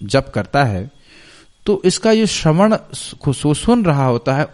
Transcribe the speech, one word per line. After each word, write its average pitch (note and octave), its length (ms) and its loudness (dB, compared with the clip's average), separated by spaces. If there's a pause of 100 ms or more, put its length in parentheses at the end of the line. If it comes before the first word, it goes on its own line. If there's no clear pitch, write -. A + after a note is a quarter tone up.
जप C3+ 320 -2
करता B2+ 300 0
है, G2+ 260 -4 (760)
तो G3+ 180 0
इसका A3 300 2
जो A3 120 2
श्रवण F#3+ 500 2 (180)
सु-, - 380 -6
सु-, D3+ 220 -2
सुन A#3 300 0
रहा C#3+ 200 2
होता B2+ 320 0
है, D3 180 0